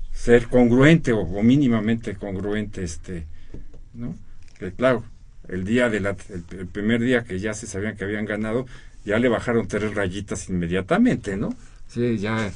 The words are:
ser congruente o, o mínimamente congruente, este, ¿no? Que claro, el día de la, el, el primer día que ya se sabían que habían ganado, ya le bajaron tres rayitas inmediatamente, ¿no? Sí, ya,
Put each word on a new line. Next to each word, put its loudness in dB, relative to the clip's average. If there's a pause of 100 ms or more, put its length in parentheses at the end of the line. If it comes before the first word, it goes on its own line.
(120)
ser 4
congruente 6
o, 2
o -2
mínimamente 4
congruente, -4
este, -8 (680)
¿no? -8 (460)
Que -8
claro, 2 (440)
el -4
día 2
de 0
la, -2 (120)
el, -10 (160)
el -10
primer 0
día 2
que -6
ya -4
se -12
sabían -6
que -10
habían -4
ganado, -4 (400)
ya 2
le 4
bajaron 2
tres -2
rayitas -4
inmediatamente, 0
¿no? -4 (380)
Sí, 0
ya, -2